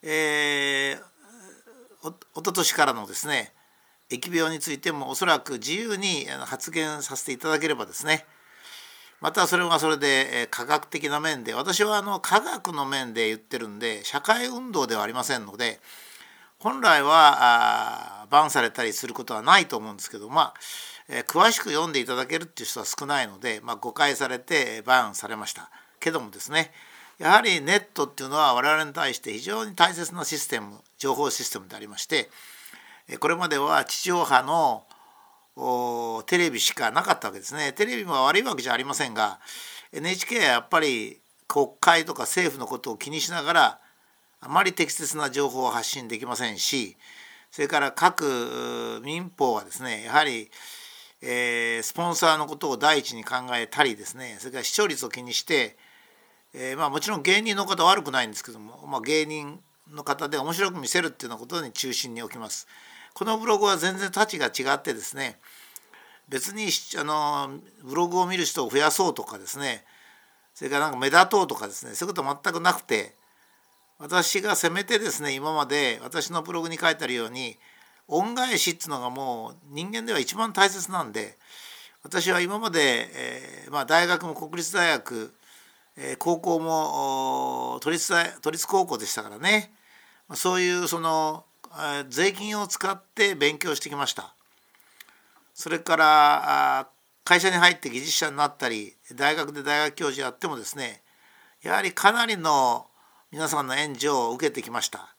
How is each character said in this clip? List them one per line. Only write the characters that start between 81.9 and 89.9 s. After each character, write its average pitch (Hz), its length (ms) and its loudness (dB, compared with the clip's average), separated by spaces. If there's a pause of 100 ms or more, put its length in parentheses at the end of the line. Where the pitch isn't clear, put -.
私 180 300 0
は 180 80 2
今 190 180 -2
ま 220 120 -4
で、 131 420 2
え 127 560 -12
ー、 - 20 -14
ま 143 100 -2
あ、 135 40 -2
大 165 220 4
学 175 200 0
も 156 80 -8
国 160 220 -10
立 165 160 -4
大 175 220 4
学、 117 400 -6 (640)
え 135 180 -8
ー、 - 20 -12
高 170 240 0
校 170 200 0
も、 135 1120 -2
お、 127 60 -10
都 151 100 -2
立 165 200 -2
大-、 170 300 2
都 156 100 -2
立 165 160 -6
高 190 200 4
校 147 120 -4
で 110 80 -6
し - 80 -4
た 110 80 -6
か 107 60 -12
ら 104 100 -14
ね。 202 340 2 (560)